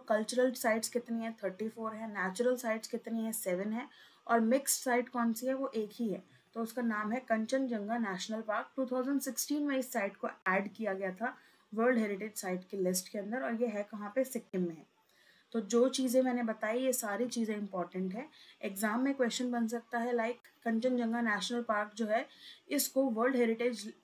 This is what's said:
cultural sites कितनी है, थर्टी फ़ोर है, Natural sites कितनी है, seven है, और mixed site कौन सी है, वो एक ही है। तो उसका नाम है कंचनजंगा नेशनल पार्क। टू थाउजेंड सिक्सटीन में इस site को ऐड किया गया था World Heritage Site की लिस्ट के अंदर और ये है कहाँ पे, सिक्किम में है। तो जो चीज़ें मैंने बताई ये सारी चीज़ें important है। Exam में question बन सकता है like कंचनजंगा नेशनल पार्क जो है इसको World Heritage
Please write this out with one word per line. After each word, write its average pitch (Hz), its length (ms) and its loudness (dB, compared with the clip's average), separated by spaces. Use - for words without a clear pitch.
cultural 233 460 4
sites 226 340 0
कितनी 233 360 -2
है, 226 100 -4
थर्टी 196 340 -4
फ़ोर 220 260 -6
है, 220 200 -8
Natural 202 420 2
sites 226 320 -2
कितनी 226 360 -4
है, 220 100 -2
seven 190 380 -2
है, 254 160 -4
और 233 160 6
mixed 254 420 2
site 247 240 2
कौन 233 240 0
सी 226 140 -4
है, 262 80 0
वो 269 200 -2
एक 214 180 -2
ही 233 160 -2
है। 185 140 -2
तो 226 80 -4
उसका 226 200 -4
नाम 214 300 0
है 254 160 0
कंचनजंगा 226 720 0
नेशनल 208 420 -4
पार्क। 220 340 -4
टू 262 100 0
थाउजेंड 254 340 0
सिक्सटीन 294 420 -2
में 285 160 0
इस 254 140 -2
site 202 240 -2
को - 120 -6
ऐड 196 260 2
किया 208 200 -2
गया 190 200 -4
था 226 220 -4
World 233 260 4
Heritage 208 380 -2
Site 185 280 -4
की - 120 -10
लिस्ट 185 320 0
के 220 100 -6
अंदर 214 240 -4
और 233 200 -2
ये 240 60 2
है 208 160 -2
कहाँ 202 300 -8
पे, 269 100 2
सिक्किम 220 380 -2
में 170 120 0
है। 156 120 -18
तो 233 100 0
जो 233 260 6
चीज़ें 254 340 4
मैंने 247 200 2
बताई 220 380 0
ये 262 120 4
सारी 220 360 0
चीज़ें 220 280 0
important 185 580 -4
है। 254 120 -6
Exam 214 380 0
में 277 140 2
question 247 360 0
बन 233 180 2
सकता 233 300 -4
है 240 160 0
like 233 340 -2
कंचनजंगा 233 580 2
नेशनल 226 400 0
पार्क 208 340 0
जो 226 100 0
है 226 200 2
इसको 269 400 2
World 240 260 2
Heritage 226 560 2